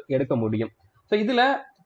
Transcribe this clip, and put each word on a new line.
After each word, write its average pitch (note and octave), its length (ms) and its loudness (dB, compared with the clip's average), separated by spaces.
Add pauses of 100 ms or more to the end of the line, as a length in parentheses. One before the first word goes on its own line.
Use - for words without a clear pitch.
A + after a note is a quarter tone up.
எடுக்க C3+ 260 0
முடியும். A2 360 -2 (400)
So G#3+ 60 4
இதுல A#3 240 0 (440)